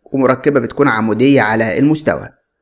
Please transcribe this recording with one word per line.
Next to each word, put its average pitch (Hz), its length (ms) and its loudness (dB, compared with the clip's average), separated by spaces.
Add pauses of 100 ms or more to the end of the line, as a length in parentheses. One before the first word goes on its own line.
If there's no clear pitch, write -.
ومركبة 127 560 0
بتكون - 280 -2
عمودية 113 520 2
على 110 380 -2
المستوى. 139 500 0 (340)